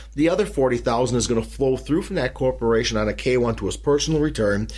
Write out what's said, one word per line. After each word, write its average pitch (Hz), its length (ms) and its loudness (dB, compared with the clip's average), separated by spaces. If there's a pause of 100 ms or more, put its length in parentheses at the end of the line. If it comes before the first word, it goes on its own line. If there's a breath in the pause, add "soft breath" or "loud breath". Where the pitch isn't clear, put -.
(160 loud breath)
The 156 140 4
other 190 160 2
forty 127 320 0
thousand 120 400 0
is 113 100 0
gonna 113 160 0
flow 131 320 0
through 156 280 -2
from 196 120 -8
that 127 180 -2
corporation 113 640 0
on 107 120 0
a 104 40 -2
K 127 240 0
one 117 180 2
to 98 100 -6
his 92 120 -2
personal 147 440 0
return, 110 560 0